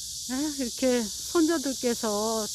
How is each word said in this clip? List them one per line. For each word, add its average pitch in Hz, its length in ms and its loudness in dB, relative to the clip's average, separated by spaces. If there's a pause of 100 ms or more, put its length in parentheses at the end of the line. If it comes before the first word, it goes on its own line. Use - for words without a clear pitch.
(300)
예? 285 280 -2
이렇게 247 460 2 (280)
손자들께서 233 1200 2